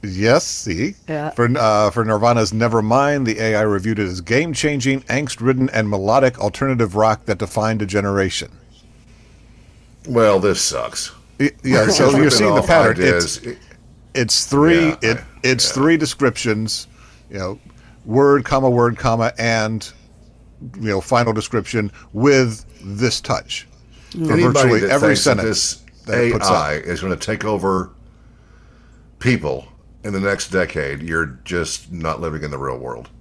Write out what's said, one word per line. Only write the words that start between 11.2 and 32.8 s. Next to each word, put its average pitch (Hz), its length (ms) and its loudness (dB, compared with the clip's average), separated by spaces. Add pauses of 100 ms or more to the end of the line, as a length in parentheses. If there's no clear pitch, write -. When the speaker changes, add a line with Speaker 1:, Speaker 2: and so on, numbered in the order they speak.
Speaker 1:
Y-, 139 100 0 (140)
yeah, 127 240 2
Speaker 3:
<laughs> - 20 2
Speaker 1:
so 135 220 4
you're 139 140 4
Speaker 3:
Ripping 143 120 4
Speaker 1:
seeing 104 160 2
the 104 80 4
Speaker 3:
off - 60 -2
Speaker 1:
pattern. 156 300 4
Speaker 3:
ideas. 87 400 0
Speaker 1:
It's, - 220 -12 (540)
it's 123 320 0
three, 160 440 4
Speaker 3:
Yeah, - 120 -4
Speaker 1:
it, 113 160 0
Speaker 3:
I, - 60 -14 (200)
Speaker 1:
it's 127 260 2
Speaker 3:
yeah. - 40 -6
Speaker 1:
three 156 240 2
descriptions, 117 920 -2 (440)
you 101 80 -12
know, 95 200 -8 (460)
word, 139 400 4
comma, 135 240 2
word, 120 300 2
comma, 113 400 0
and, 110 520 -2 (880)
you 110 100 -4
know, 98 120 0
final 120 320 2
description 107 580 -4 (220)
with 123 500 2 (200)
this 104 360 -2
touch. - 480 -8 (440)
For 160 220 -2
Speaker 3:
Anybody 170 100 4
Speaker 1:
virtually 127 380 4
Speaker 3:
that 98 100 0
Speaker 1:
every 127 180 4
Speaker 3:
thinks - 140 2
that 127 140 2
Speaker 1:
sentence 110 360 -2
Speaker 3:
this - 80 -14 (240)
Speaker 1:
that 120 200 0
it 120 80 0
puts 104 140 0
out. 92 60 4
Speaker 3:
A 87 40 2
I 73 180 -2
is 80 260 -6
gonna 92 140 -4
take - 280 -6
over 95 460 -2 (1300)
people 76 500 -2 (360)
in 104 100 -8
the 95 60 -4
next 98 300 -2
decade, 73 520 -4
you're 80 440 -4
just 85 460 -6
not 80 300 -6
living 78 220 -6
in 73 80 -8
the 67 80 -10
real 65 180 -6
world. 62 320 -12 (120)